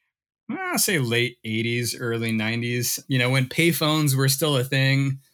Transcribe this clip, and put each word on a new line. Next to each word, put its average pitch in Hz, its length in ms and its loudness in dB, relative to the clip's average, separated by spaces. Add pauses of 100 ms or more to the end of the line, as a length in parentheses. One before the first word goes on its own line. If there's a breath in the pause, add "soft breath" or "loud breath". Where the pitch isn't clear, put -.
(500 soft breath)
I'll 359 280 -4
say 196 220 0
late 120 440 0
eighties, 117 520 -2
early 113 360 -4
nineties, 117 760 -2
you 131 120 0
know, 123 100 2
when 131 180 2
payphones 156 680 2
were 135 140 2
still 147 280 2
a 127 60 2
thing. 135 560 2 (140)